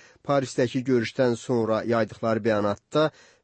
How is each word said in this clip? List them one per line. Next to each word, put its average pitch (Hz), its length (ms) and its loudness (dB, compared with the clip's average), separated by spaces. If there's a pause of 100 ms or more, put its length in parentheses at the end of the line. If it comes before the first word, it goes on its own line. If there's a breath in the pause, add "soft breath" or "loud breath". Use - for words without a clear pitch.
(260 loud breath)
Parisdəki 135 640 0
görüşdən 120 480 0
sonra 110 480 0
yaydıqları 113 600 -2
bəyanatda 107 640 0 (320 soft breath)